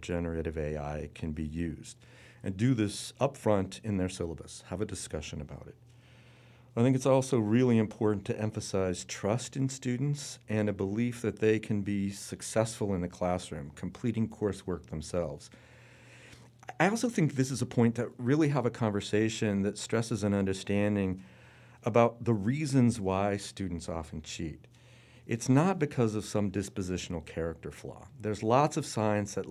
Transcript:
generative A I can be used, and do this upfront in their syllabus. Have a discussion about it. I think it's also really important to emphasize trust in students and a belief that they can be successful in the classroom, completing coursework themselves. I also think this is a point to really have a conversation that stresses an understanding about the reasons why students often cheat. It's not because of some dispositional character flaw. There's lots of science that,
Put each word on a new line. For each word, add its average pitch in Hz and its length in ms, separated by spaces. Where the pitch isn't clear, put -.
generative 82 560
A 76 200
I 73 360
can 80 180
be 78 140
used, 80 500
and 98 120
do 123 200
this 104 440
upfront 104 640
in 104 140
their 92 120
syllabus. - 580
Have 92 120
a 107 60
discussion 78 560
about 69 240
it. - 80
I 117 60
think 131 120
it's 131 120
also 131 320
really 113 400
important 107 460
to - 140
emphasize 95 640
trust - 540
in 135 100
students 131 720
and 107 220
a 98 40
belief 107 500
that 101 160
they 110 180
can 107 240
be 98 300
successful 101 800
in 87 80
the 87 60
classroom, 87 640
completing 110 560
coursework 95 580
themselves. 78 640
I 170 80
also 233 220
think 151 240
this 131 160
is 123 140
a - 20
point 117 300
to 120 240
really 143 300
have 127 180
a 113 40
conversation 104 920
that 101 160
stresses 113 440
an 101 120
understanding 98 880
about 117 420
the 117 80
reasons 123 640
why 98 380
students 87 520
often 82 320
cheat. - 460
It's 117 220
not 165 300
because 123 340
of 104 100
some 101 280
dispositional 90 760
character 80 460
flaw. - 340
There's 107 220
lots 143 340
of 139 80
science 104 480
that, 95 180